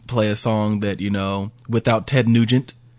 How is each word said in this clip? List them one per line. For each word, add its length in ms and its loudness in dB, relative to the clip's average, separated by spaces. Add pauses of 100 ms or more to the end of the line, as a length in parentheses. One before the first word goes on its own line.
play 220 0
a 80 0
song 420 0
that, 220 -4
you 80 -4
know, 420 -4 (160)
without 400 0
Ted 220 2
Nugent 440 2 (240)